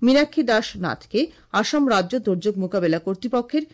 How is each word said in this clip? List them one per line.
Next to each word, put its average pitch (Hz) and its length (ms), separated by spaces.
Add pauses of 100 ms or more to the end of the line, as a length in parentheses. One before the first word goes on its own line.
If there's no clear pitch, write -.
মীনাক্ষী 285 420
দাস 226 240 (100)
নাথকে 180 440 (300)
আসাম 220 380
রাজ্য 190 300
দুর্যোগ 208 380
মোকাবেলা 180 420
কর্তৃপক্ষের 240 640 (100)